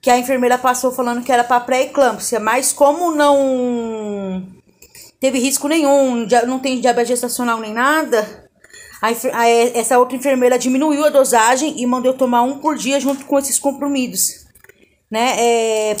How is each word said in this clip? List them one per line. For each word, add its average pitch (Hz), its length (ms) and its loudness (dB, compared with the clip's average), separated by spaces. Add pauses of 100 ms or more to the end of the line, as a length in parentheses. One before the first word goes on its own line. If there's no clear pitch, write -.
que - 80 -2
a 247 80 6
enfermeira 247 400 0
passou 254 340 0
falando 240 320 -4
que 254 80 -4
era 240 140 2
pra 247 160 2
pré-eclâmpsia. 254 800 0
Mas 240 320 -2
como 320 420 2
não 233 1300 0 (720)
teve 262 220 0
risco 269 300 -2
nenhum, 277 560 2
dia-, 233 200 2
não 262 140 -4
tem 262 220 -4
diabetes 240 260 0
gestacional 240 540 -4
nem 214 120 -10
nada, 247 760 -2 (520)
a 220 120 0
enfer-, 233 200 -6
a, 233 140 2
essa 233 500 2
outra 247 200 2
enfermeira 254 420 2
diminuiu 277 460 0
a 302 40 6
dosagem 254 720 2
e 247 60 -2
mandou 254 240 0
eu 262 60 -2
tomar 240 240 2
um 277 180 -2
por 294 160 -2
dia 254 240 -2
junto 269 260 -4
com 277 140 0
esses 277 180 -4
comprimidos, 277 880 -4 (640)
né? 233 280 -2
É, 220 640 0